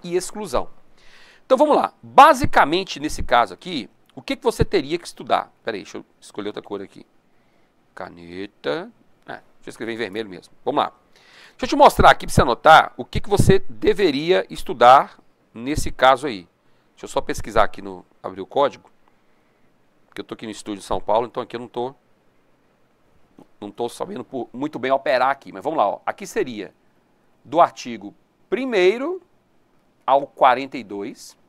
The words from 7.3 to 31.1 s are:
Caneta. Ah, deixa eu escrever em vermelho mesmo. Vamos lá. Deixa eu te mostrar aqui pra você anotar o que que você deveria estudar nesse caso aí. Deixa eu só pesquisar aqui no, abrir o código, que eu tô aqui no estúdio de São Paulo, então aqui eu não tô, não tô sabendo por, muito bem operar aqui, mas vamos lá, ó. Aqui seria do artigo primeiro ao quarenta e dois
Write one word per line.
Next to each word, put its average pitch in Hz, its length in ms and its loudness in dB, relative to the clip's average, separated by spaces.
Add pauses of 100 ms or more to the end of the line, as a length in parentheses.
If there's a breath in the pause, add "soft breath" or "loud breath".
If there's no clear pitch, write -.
Caneta. 95 960 -12 (380)
Ah, - 60 -14
deixa - 100 -18 (220)
eu - 40 -16
escrever 117 220 -12
em 110 60 -10
vermelho 107 320 -8
mesmo. - 240 -20 (100)
Vamos 139 180 -2
lá. - 120 -4 (560 soft breath)
Deixa - 160 -10
eu - 20 -8
te - 80 -2
mostrar 233 340 6
aqui 139 160 2
pra 170 80 -6
você - 80 4
anotar 143 540 6
o - 80 -12
que - 160 -6
que - 100 -6
você 202 300 6
deveria 180 920 0
estudar 147 720 6 (340)
nesse 123 380 -4
caso 131 360 4
aí. 95 200 -10 (460)
Deixa - 100 -18
eu 101 60 -14
só - 100 -6
pesquisar 113 440 -2
aqui - 180 -2
no, 95 240 -16 (180)
abrir 95 180 -12
o 90 60 -12
código, - 420 -2 (1200)
que 101 80 -12
eu - 40 -16
tô - 80 -16
aqui 117 120 -16
no 110 60 -12
estúdio 101 280 -12
de - 80 -18
São 95 140 -4
Paulo, 117 260 0
então 123 160 -8
aqui 117 140 -12
eu - 20 -10
não 123 80 -12
tô, 123 260 -8 (1700)
não 104 100 -14
tô 120 200 -8
sabendo 175 340 -12
por, 117 300 -12
muito 139 260 -10
bem 131 120 -4
operar 131 380 0
aqui, 135 220 -8
mas 92 100 -14
vamos 156 160 -6
lá, 104 120 2
ó. 87 160 -6
Aqui 143 200 -8
seria 123 480 -8 (720)
do 147 160 -2
artigo 113 560 -2 (340)
primeiro 240 720 0 (840)
ao 143 200 0
quarenta 135 520 0
e 117 60 -10
dois 101 540 -14 (120)